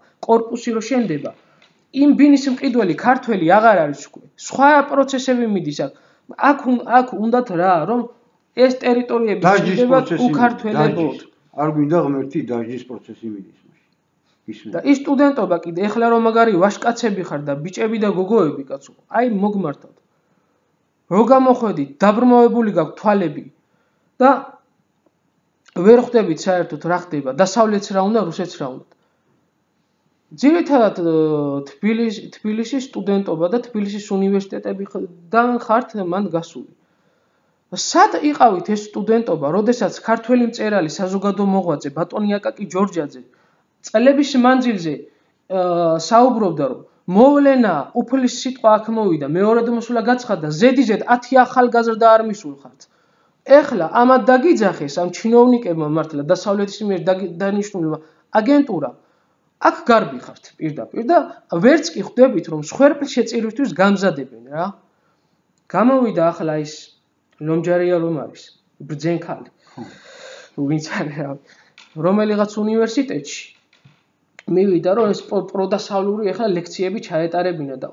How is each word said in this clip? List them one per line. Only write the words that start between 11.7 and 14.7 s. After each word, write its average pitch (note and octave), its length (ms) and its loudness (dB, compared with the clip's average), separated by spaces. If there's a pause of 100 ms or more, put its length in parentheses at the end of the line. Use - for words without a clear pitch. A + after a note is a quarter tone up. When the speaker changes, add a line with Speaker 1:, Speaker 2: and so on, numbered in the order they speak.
Speaker 2:
გვინდა D3+ 280 0
ღმერთი, C#3 440 -2
დაჯის A#2+ 420 -6
პროცესი A2+ 420 -16
მიდის G2 320 -14
მაშინ. - 300 -20 (600)
ისმენ. - 220 -16